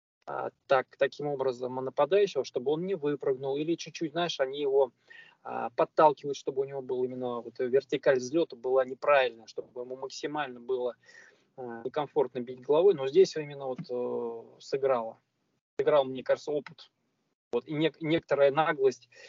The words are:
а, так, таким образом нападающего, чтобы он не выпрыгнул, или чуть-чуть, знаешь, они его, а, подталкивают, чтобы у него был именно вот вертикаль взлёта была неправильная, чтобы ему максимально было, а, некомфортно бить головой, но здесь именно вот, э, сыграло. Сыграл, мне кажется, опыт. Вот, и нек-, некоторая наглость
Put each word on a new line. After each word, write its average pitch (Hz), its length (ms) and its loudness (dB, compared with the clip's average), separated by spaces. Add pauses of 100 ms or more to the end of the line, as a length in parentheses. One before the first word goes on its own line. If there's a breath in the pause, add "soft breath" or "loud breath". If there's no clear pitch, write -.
(260)
а, 135 240 -6 (180)
так, 131 180 2 (120)
таким 143 300 -2
образом 127 480 -4
нападающего, 143 680 0
чтобы 135 280 -2
он 165 140 -2
не 196 100 -4
выпрыгнул, 139 640 -2
или 160 180 -2
чуть-чуть, 160 360 -8
знаешь, 170 280 -4
они 135 200 -2
его, 139 320 4 (520 soft breath)
а, 120 260 -6
подталкивают, 143 680 2
чтобы 139 260 -4
у - 40 0
него 139 160 -10
был 127 220 -2
именно 123 360 -4
вот 117 200 -16
вертикаль 135 580 2
взлёта 139 380 -2
была 127 300 2
неправильная, 127 600 0
чтобы - 360 -12
ему 127 140 -10
максимально 135 640 -8
было, 123 360 -4 (640 soft breath)
а, 117 260 -12
некомфортно 135 560 -2
бить 127 220 -12
головой, 170 320 4
но 135 140 -4
здесь 175 280 4
именно 143 300 -8
вот, 127 140 -6 (100)
э, 120 520 -4 (180)
сыграло. 131 580 -2 (640)
Сыграл, 143 260 4
мне 131 180 -8
кажется, 139 280 -2
опыт. - 380 -8 (640)
Вот, 120 160 -2
и 156 60 -6
нек-, 151 280 -2
некоторая 151 500 2
наглость 143 560 0 (200 loud breath)